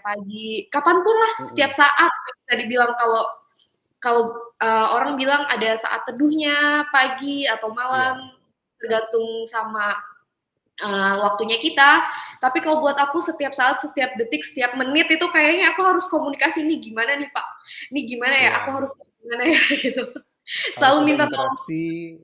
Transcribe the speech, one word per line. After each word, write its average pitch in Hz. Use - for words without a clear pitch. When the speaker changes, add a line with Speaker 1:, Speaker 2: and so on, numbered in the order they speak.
Speaker 1:
pagi, 208
kapanpun 359
lah, 453
Speaker 2:
Mm-mm. -
Speaker 1:
setiap -
saat 285
bisa -
dibilang 240
kalau, 226
kalau, 233
eh, 220
orang 277
bilang 277
ada 220
saat -
teduhnya 294
pagi 277
atau 220
malam, 262
Speaker 2:
Iya. 262
Speaker 1:
tergantung 226
sama, 214
eh, 196
waktunya 220
kita. 285
Tapi 254
kalau 311
buat 285
aku 285
setiap 285
saat, 277
setiap 269
detik, 294
setiap 247
menit 285
itu 320
kayaknya 330
aku 370
harus 359
komunikasi, 285
"Nih 311
gimana 226
nih, 285
Pak? 226
Nih 269
gimana 247
ya? 247
Speaker 2:
Iya. -
Speaker 1:
Aku 277
harus 277
gimana 233
ya?" 285
<laughs> -
Gitu. 240
Speaker 2:
Harus 277
Speaker 1:
Selalu -
Speaker 2:
ada 302
Speaker 1:
minta 294
tolong. 262
Speaker 2:
interaksi 165